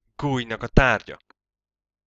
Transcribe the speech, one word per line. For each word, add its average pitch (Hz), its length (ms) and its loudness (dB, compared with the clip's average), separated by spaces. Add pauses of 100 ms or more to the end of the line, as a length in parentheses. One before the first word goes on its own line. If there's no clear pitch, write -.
(160)
gúnynak 120 480 -4
a 117 40 -6
tárgya. 113 500 2 (880)